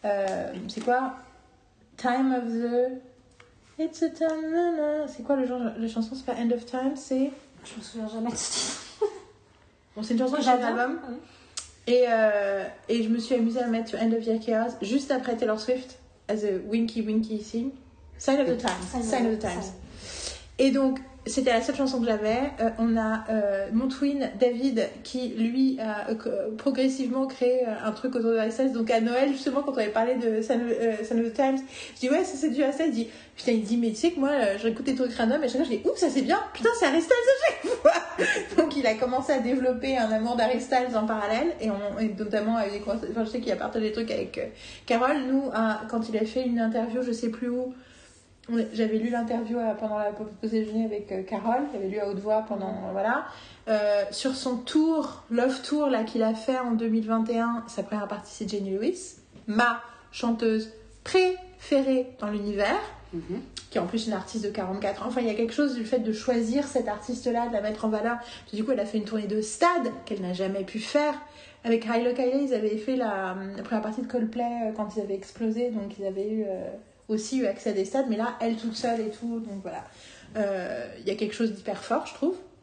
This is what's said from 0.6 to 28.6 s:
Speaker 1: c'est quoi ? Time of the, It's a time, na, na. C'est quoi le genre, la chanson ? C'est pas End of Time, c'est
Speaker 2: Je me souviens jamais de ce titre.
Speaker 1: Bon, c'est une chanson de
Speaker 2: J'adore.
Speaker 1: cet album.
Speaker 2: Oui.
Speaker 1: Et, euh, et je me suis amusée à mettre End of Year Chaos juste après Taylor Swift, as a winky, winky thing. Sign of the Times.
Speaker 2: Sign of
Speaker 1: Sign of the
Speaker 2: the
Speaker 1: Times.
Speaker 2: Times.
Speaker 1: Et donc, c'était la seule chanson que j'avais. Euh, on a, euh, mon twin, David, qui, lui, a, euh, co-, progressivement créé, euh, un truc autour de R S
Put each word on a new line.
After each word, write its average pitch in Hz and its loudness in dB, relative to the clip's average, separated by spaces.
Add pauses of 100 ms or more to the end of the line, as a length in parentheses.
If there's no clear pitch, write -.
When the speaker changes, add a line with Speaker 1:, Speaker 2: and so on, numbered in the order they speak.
Speaker 1:
c'est - -8
quoi ? 254 2 (840)
Time 262 2
of 247 0
the, 240 0 (800)
It's 320 -2
a 320 2
time, 320 -2
na, 339 2
na. 302 0
C'est 240 -12
quoi 277 2
le 262 0
genre, 247 -4 (180)
la 226 -2
chanson ? 226 -4
C'est - -10
pas 240 -2
End 226 0
of 233 0
Time, 262 -2
c'est 269 0 (340)
Speaker 2:
Je - -14
me - -12
souviens 220 -8
jamais 226 -4
de - -6
ce - -4
titre. - -4 (1120)
Speaker 1:
Bon, 214 -8
c'est 233 0
une 226 4
chanson 254 2
de 277 2
Speaker 2:
J'adore. 247 6
Speaker 1:
cet 226 0
album. 285 0 (100)
Speaker 2:
Oui. 240 -8 (720)
Speaker 1:
Et, 247 6
euh, 208 4 (240)
et 226 2
je 214 0
me 233 4
suis 247 0
amusée 233 2
à 240 0
mettre 226 0
End 226 4
of 226 2
Year 220 2
Chaos 233 2 (100)
juste 269 0
après 254 0
Taylor 220 0
Swift, 254 -2 (320)
as 208 0
a 190 0 (100)
winky, 226 0
winky 214 0
thing. 233 -4 (480)
Sign 277 2
of 254 4
the 247 2
Times. 220 0 (200)
Speaker 2:
Sign 254 -4
of 226 -2
Speaker 1:
Sign 247 2
of 226 2
the 214 -4
Speaker 2:
the - -6
Speaker 1:
Times. 190 -2
Speaker 2:
Times. 185 -6 (840)
Speaker 1:
Et 269 6
donc, 269 4 (280)
c'était 254 2
la 226 6
seule 269 -2
chanson 262 0
que 226 2
j'avais. 214 2 (220)
Euh, 226 4
on 226 4
a, 220 0
euh, 202 0
mon 233 2
twin, 277 0 (100)
David, 247 2 (160)
qui, 254 -4
lui, 254 2
a, 214 -4
euh, 220 0
co-, 220 -4 (260)
progressivement 262 0
créé, 254 2
euh, 214 -2 (100)
un 220 0
truc 254 -4
autour 226 2
de 226 4
R 220 2
S 220 -2